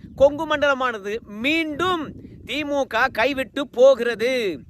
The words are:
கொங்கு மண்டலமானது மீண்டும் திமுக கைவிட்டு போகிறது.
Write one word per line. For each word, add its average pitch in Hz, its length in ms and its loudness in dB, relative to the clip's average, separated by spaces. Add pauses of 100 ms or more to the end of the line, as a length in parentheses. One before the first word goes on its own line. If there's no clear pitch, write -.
(160)
கொங்கு 285 300 4
மண்டலமானது 254 760 -2
மீண்டும் 302 920 -4 (320)
திமுக 269 640 -2
கைவிட்டு 262 560 -2
போகிறது. 233 1000 2